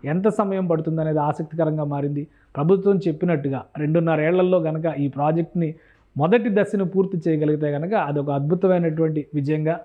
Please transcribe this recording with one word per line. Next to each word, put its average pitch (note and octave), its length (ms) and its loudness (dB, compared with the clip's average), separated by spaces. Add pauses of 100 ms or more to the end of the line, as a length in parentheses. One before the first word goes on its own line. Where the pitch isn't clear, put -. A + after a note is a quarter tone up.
ఎంత F3 220 0
సమయం G3 400 0
పడుతుందనేది D#3 520 0
ఆసక్తికరంగా D#3 640 -2
మారింది. C#3+ 440 -4 (280)
ప్రభుత్వం F#3+ 520 2
చెప్పినట్టుగా D3+ 560 -2 (140)
రెండున్నర D#3 440 2
ఏళ్లలో F3+ 380 4
గనక D#3 400 -2
ఈ C#3+ 80 0
ప్రాజెక్ట్ని D#3+ 680 -2 (420)
మొదటి G#3 320 2
దశను G3+ 360 0
పూర్తి F#3+ 320 0 (100)
చేయగలిగితే D3+ 400 0
గనక D3+ 260 -4
అదొక D3 360 -2
అద్భుతమైనటువంటి D#3+ 1040 0
విజయంగా D#3 500 -2